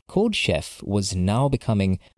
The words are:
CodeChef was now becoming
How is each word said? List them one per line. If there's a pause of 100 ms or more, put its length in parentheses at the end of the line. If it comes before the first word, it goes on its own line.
CodeChef
was
now
becoming (200)